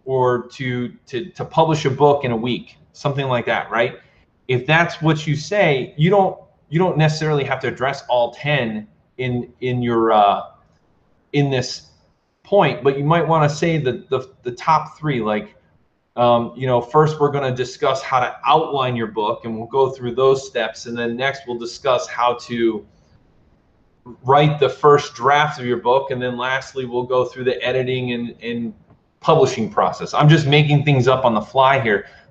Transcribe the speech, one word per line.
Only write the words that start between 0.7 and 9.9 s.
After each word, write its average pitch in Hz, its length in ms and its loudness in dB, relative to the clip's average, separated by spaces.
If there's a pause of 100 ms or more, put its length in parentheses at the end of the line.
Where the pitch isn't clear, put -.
to, - 240 -8
to - 140 -10
publish 160 400 0
a 139 40 2
book 143 340 4
in 123 80 0
a 117 60 0
week," 113 400 -6 (160)
something 135 340 -4
like 123 180 -2
that, 113 240 -2
right? 120 300 -2 (480)
If 123 180 0
that's 165 360 2
what 156 260 0
you 147 80 0
say, 151 640 0
you 156 120 4
don't, 196 280 2 (320)
you 151 100 0
don't 175 180 2
necessarily 151 460 0
have 127 180 -4
to 127 60 -4
address 127 420 -4
all 120 240 2
ten 117 540 -4 (300)
in, 123 440 -6
in 123 200 -2
your, 117 300 2